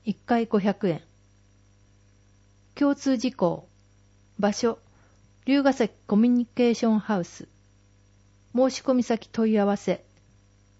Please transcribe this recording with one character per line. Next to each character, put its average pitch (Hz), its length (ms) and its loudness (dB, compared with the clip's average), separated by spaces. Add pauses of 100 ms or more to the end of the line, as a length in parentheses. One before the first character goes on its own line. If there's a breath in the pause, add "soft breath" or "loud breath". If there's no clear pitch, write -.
一 208 80 -4
回 233 320 -2
五 220 140 0
百 196 300 0
円。 156 120 -4 (1700)
共 285 180 0
通 269 240 -2
事 226 140 -2
項。 165 360 -4 (720)
場 202 160 0
所、 226 240 -2 (680 soft breath)
龍 277 180 2
ヶ 269 100 4
崎 240 220 -2 (100)
コ 208 120 0
ミ 233 120 4
ュ 247 40 2
ニ 240 120 0
ケ 240 260 0
ー - 40 -2
シ - 100 -4
ョ 226 60 2
ン 214 80 0
ハ 208 180 -2
ウ 175 60 -2
ス。 - 240 -16 (1080)
申 254 140 4
し 262 140 -8
込 269 100 0
み 254 80 2
先 226 260 -4
問 226 240 -2
い 220 60 2
合 202 80 2
わ 202 100 0
せ。 - 300 -6 (760)